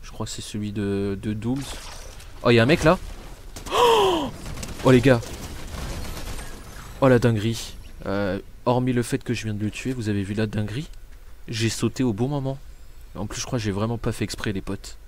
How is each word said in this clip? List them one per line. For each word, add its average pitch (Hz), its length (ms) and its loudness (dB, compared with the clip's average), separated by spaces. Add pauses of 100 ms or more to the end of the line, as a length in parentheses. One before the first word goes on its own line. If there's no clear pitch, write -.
Je - 80 -16
crois - 140 -8
que - 80 -8
c'est - 80 -10
celui 104 320 -6
de, 101 480 0
de 110 140 -2
Dooms. 120 280 -2 (800)
Oh, 120 80 4
il 120 40 10
y 117 60 10
a - 20 8
un 117 40 8
mec, 160 160 6
là. 170 160 8 (720)
Oh, 392 600 6 (540)
oh, 131 60 8
les 123 120 10
gars. 123 180 8 (1800)
Oh, 135 60 6
la 123 100 8
dinguerie. 113 560 2 (320)
Euh, 98 340 0 (240)
hormis 127 300 2
le 120 80 2
fait 120 200 -2
que 120 120 -2
je 107 100 -4
viens 107 100 -2
de 104 80 -4
le 104 80 0
tuer, 127 220 -6
vous 117 160 -4
avez 101 140 2
vu 95 100 -4
la 107 140 2
dinguerie ? 107 420 -4 (580)
J'ai 113 220 0
sauté 113 340 0
au 120 120 2
bon 120 140 0
moment. 135 300 -2 (580)
En 101 100 -4
plus, - 140 -8
je - 60 -6
crois 127 120 -2
que 104 60 -2
j'ai 104 60 2
vraiment 113 280 0
pas 117 140 0
fait 110 120 -2
exprès, - 280 -4
les 95 100 -2
potes. - 340 -8 (120)